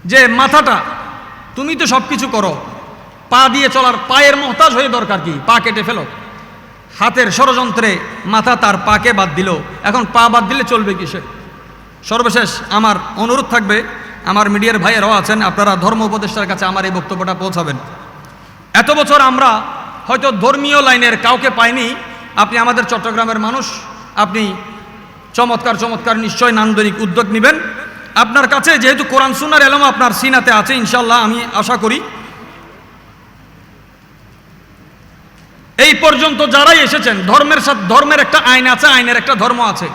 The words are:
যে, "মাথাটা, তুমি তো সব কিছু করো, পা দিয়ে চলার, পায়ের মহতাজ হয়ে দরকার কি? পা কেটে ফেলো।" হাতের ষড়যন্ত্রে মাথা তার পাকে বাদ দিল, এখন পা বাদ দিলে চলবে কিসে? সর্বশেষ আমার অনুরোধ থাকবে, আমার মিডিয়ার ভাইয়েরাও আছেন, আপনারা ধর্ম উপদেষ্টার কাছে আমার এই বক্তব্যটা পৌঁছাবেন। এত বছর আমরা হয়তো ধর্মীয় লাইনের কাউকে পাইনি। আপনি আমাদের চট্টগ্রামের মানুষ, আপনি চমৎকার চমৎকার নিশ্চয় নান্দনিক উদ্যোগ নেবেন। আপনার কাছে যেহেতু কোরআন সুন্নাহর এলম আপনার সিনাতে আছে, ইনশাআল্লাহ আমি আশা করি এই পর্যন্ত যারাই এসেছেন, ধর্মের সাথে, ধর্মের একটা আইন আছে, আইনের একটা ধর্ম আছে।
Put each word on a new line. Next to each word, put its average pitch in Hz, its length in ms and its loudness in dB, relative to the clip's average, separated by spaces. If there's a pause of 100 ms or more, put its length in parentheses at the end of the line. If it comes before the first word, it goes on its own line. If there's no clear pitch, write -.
যে, 247 220 4
"মাথাটা, 262 520 2 (760)
তুমি 285 200 -6
তো 330 100 -2
সব 254 240 2
কিছু 262 180 -4
করো, 170 380 -4 (640)
পা 262 200 4
দিয়ে 269 200 0
চলার, 254 240 2 (140)
পায়ের 285 300 4
মহতাজ 285 360 2
হয়ে 262 140 0
দরকার 214 380 -2
কি? 170 60 -4 (140)
পা 226 140 4
কেটে 214 240 -2
ফেলো।" 180 220 -6 (920)
হাতের 240 320 0
ষড়যন্ত্রে 240 680 0 (280)
মাথা 220 300 2
তার 208 200 0 (100)
পাকে 214 280 2
বাদ 196 220 0
দিল, 185 200 -2 (280)
এখন 220 300 0
পা 233 160 4
বাদ 226 180 2
দিলে 262 160 -2
চলবে 214 300 -2
কিসে? 175 280 -8 (840)
সর্বশেষ 233 640 0
আমার 208 260 2 (200)
অনুরোধ 240 340 -2
থাকবে, 214 340 0 (420)
আমার 202 240 0
মিডিয়ার 208 300 0
ভাইয়েরাও 208 320 2
আছেন, 214 300 0
আপনারা 202 340 0
ধর্ম 214 260 0
উপদেষ্টার 208 460 -4
কাছে 190 180 -4
আমার 190 200 -2
এই 190 60 -4
বক্তব্যটা 180 420 -6
পৌঁছাবেন। 175 440 -6 (960)
এত 240 180 2
বছর 294 300 4
আমরা 254 400 2 (460)
হয়তো 262 240 0
ধর্মীয় 277 500 2
লাইনের 240 360 2
কাউকে 247 320 0
পাইনি। 240 460 0 (400)
আপনি 208 220 0
আমাদের 240 260 0
চট্টগ্রামের 226 560 -4
মানুষ, 233 260 -4 (500)
আপনি 202 380 -2 (800)
চমৎকার 233 420 0
চমৎকার 226 420 -4
নিশ্চয় 226 340 0
নান্দনিক 214 500 0
উদ্যোগ 202 300 -2
নেবেন। 254 280 2 (560)
আপনার 240 320 2
কাছে 294 300 2
যেহেতু 254 260 2
কোরআন 269 300 0
সুন্নাহর 302 280 0
এলম 285 220 4
আপনার 254 280 2
সিনাতে 254 400 0
আছে, 220 240 2
ইনশাআল্লাহ 240 480 0
আমি 233 320 -2
আশা 214 220 -2
করি 226 240 -2 (3750)
এই 294 160 4
পর্যন্ত 302 520 2
যারাই 294 340 6
এসেছেন, 226 480 0
ধর্মের 294 300 4
সাথে, 269 220 -2 (100)
ধর্মের 294 300 4
একটা 269 180 2
আইন 254 300 2
আছে, 254 200 2
আইনের 247 300 4
একটা 262 180 0
ধর্ম 240 260 0
আছে। 180 340 -2